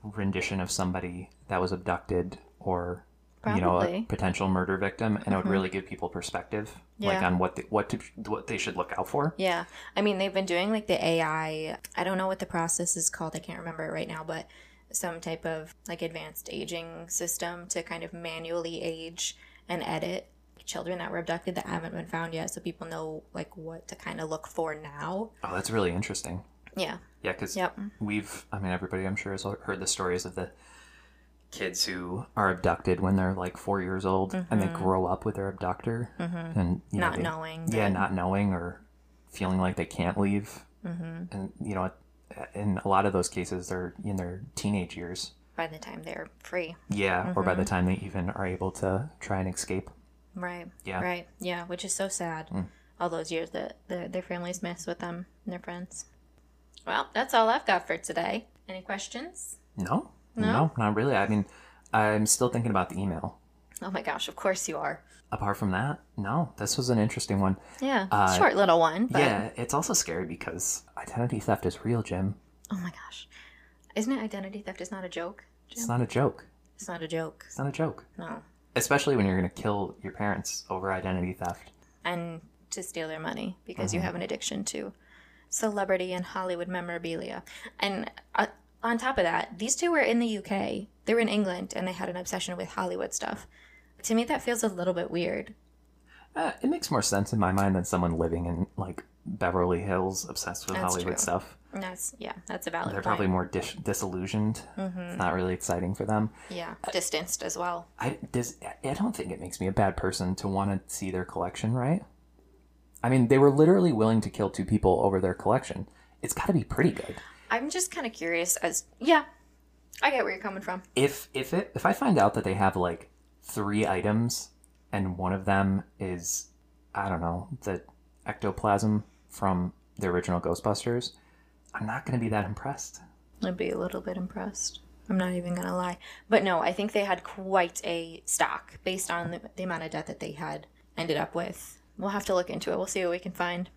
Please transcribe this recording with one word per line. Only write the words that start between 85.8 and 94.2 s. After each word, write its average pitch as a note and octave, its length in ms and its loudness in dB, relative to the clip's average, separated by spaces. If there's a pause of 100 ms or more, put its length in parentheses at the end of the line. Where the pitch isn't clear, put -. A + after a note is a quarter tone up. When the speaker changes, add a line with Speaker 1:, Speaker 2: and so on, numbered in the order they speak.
Speaker 2:
and F3+ 120 -4
Hollywood F3+ 420 -4
memorabilia. F3 760 -6 (360)
And, G3+ 300 0 (260)
uh, G#3+ 120 4 (340)
on A#3 160 2
top B3+ 200 0
of F#3+ 60 4
that, E3+ 360 0
these A3+ 160 2
two F4 160 2
were D#4+ 80 6
in A#3 200 6
the A#3+ 80 4
U G#3+ 140 0
K. - 480 -2 (160)
They G#3+ 80 4
were A#3 60 6
in A3+ 100 4
England, F#3+ 460 0
and F#3 120 -2
they F#3 60 -4
had F3+ 160 -4
an F3+ 80 -4
obsession F3+ 400 -4
with F3+ 120 -6
Hollywood F#3 440 -2
stuff. - 340 -4 (560)
To A3+ 120 2
me, A#3 100 4